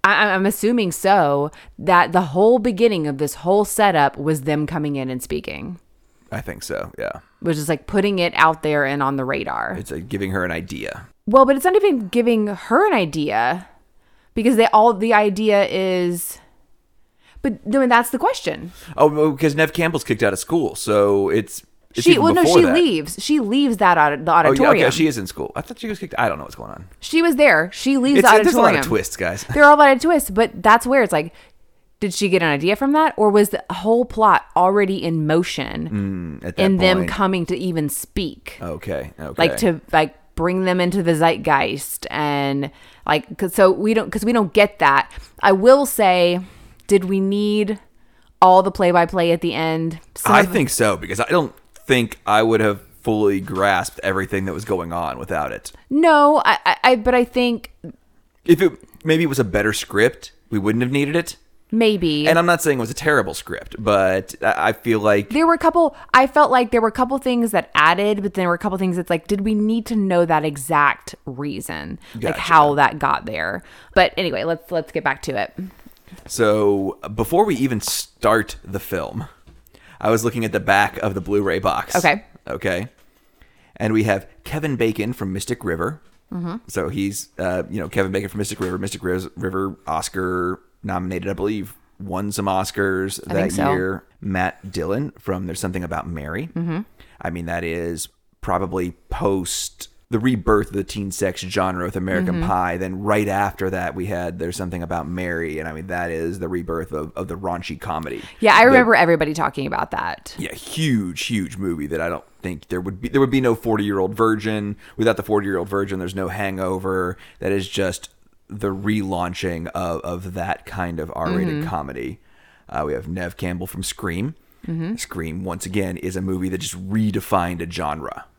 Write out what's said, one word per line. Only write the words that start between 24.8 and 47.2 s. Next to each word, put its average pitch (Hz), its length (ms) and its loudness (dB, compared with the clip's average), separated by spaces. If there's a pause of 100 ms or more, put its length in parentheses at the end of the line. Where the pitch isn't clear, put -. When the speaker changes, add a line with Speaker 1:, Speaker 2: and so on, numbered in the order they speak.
Speaker 2:
she 156 160 2
is 127 100 -2
in 95 100 -6
school. - 280 -10
I - 60 -6
thought - 180 -16
she 233 80 -10
was 208 120 -8
kicked. - 180 -10
I 117 100 0
don't 76 120 -2
know 69 60 -12
what's - 100 -18
going 53 160 -14
on. - 160 -16 (120)
Speaker 1:
She 330 220 0
was 339 140 2
there. 190 360 4
She 277 260 0
leaves 262 220 4
Speaker 2:
It's, 226 120 8
Speaker 1:
the 214 120 10
Speaker 2:
there's 349 120 4
a - 20 4
lot - 160 6
of 143 60 2
Speaker 1:
auditorium. 135 60 -2
Speaker 2:
twists, 101 300 -2
guys. 90 280 -4 (100)
Speaker 1:
There 294 100 6
are 294 100 10
a - 20 10
lot 285 200 8
of 247 60 -4
twists, 311 280 2
but 196 340 0
that's 226 240 6
where 262 160 4
it's 185 100 0
like, 160 200 -2 (680)
did 196 140 -2
she 202 160 0
get 180 120 4
an 165 80 2
idea 156 260 2
from 277 180 0
that? 311 220 2
Or 208 140 4
was 208 200 0
the - 220 -6
whole 220 340 0
plot 214 400 4 (120)
already 190 460 2
in 160 240 -2
motion 104 1120 -4
Speaker 2:
Mm, 80 60 -10
at - 100 -10
that 190 60 2
Speaker 1:
in 196 140 4
them 185 220 4
Speaker 2:
point. 175 100 -2
Speaker 1:
coming 190 360 -2
to 180 100 -4
even 160 340 -4
speak? - 720 -8
Speaker 2:
Okay, 80 580 -8
okay. 76 180 -10
Speaker 1:
Like, 165 200 2
to, 170 220 0 (120)
like, 160 240 0 (200)
bring 180 300 -2
them 180 160 0
into 180 220 0
the 170 100 2
zeitgeist 151 960 0
and, 139 600 -2 (340)
like, - 320 -2
'cause, 180 160 -4
so 190 180 6
we 214 220 0
don't, 214 180 -2
'cause 208 140 -4
we 240 80 2
don't 233 180 2
get 208 280 2
that. 139 320 4 (300)
I 196 100 6
will 247 340 8
say, 180 560 2 (460)
did 190 180 4
we 190 140 0
need 208 600 0 (640)